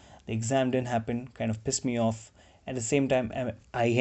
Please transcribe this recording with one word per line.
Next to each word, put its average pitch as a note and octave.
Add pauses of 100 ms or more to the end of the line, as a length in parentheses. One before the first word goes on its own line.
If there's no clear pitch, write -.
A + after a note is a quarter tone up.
(240)
The A2+
exam B2+
didn't B2
happen, A#2+
kind A#2
of A2
pissed -
me A#2+
off. A2+ (340)
At C3
the B2
same C#3
time, B2+
I'm, B2 (220)
I A#2+ (160)